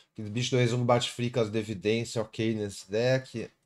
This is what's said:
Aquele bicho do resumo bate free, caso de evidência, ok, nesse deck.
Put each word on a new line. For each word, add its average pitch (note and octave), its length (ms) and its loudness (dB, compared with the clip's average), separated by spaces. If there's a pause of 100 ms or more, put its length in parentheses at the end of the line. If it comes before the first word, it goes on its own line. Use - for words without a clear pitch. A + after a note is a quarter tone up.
(140)
Aquele G#2+ 160 -10
bicho A#2+ 220 -2
do C3 80 4
resumo B2 260 4
bate A#2+ 240 4
free, A#2+ 220 -4
caso A#2 180 0
de A2 80 -2
evidência, A2 640 -2
ok, A2+ 320 -2
nesse G2+ 380 -6
deck. A#2+ 580 0 (160)